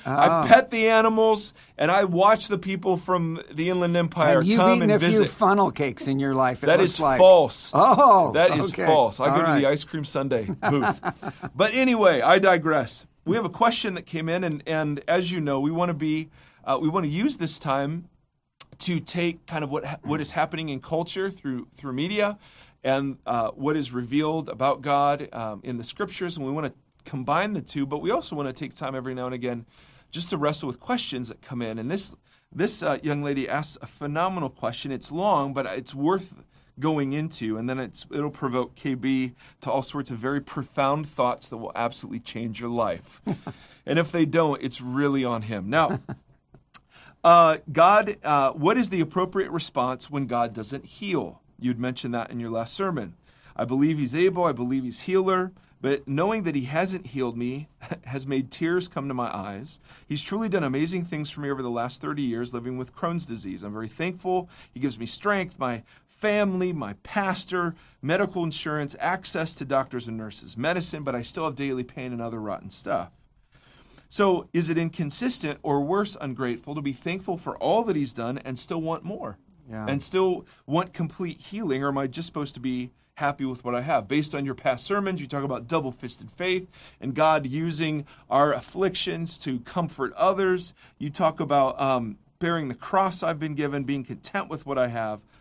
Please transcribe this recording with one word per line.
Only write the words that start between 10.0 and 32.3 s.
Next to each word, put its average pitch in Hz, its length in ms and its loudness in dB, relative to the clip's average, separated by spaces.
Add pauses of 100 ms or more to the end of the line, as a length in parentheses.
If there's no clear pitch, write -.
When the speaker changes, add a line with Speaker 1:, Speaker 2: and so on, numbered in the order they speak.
Speaker 1:
sundae 131 400 -2
Speaker 2:
<laughs> 185 240 -2
Speaker 1:
booth. 143 320 2 (540)
But 214 180 2
anyway, 220 480 4
I 160 160 8
digress. 160 680 2 (200)
We 180 100 2
have 226 80 0
a 170 40 -4
question 233 460 0
that 170 100 -10
came 160 240 -4
in, 180 140 0
and, 151 240 -2
and 151 400 -2
as 175 240 2
you 180 100 -2
know, 139 180 0
we 147 120 0
wanna 170 240 0
be, 156 340 -2 (340)
uh, 135 160 2
we 156 100 0
wanna 170 180 0
use 202 300 0
this 160 200 -4
time 143 500 -2 (720)
to 170 200 -2
take 170 480 -4
kind 156 160 -4
of 135 80 -6
what 147 120 -4
ha-, 143 200 -8
what 151 180 -2
is 143 80 -6
happening 160 400 -2
in 135 100 -6
culture 170 520 -4
through, 131 440 -8
through 139 180 -8
media 208 440 -2 (460)
and, 135 420 0
uh, 117 240 0
what 147 260 -2
is 135 160 -4
revealed 143 560 -2
about 131 360 -2
God, 143 500 2
um, 110 300 -8
in 123 140 -6
the 117 60 -8
scriptures, 180 540 -8
and 139 80 -6
we 131 60 -4
wanna 147 200 -4 (320)
combine 151 500 -2
the 170 80 -4
two, 139 260 -4
but 143 100 -4
we 165 140 -2
also 277 240 -4
wanna 139 180 -4
take - 220 -10
time 135 180 -8
every 131 220 -8
now 127 100 -6
and 127 80 -6
again 120 320 -6 (460)
just 170 180 -8
to 185 80 -4
wrestle 147 300 -2
with 123 120 -8
questions 139 500 -4
that - 120 -16
come 120 220 -8
in. 113 160 -6
And 117 100 -6
this, 190 260 -6 (360)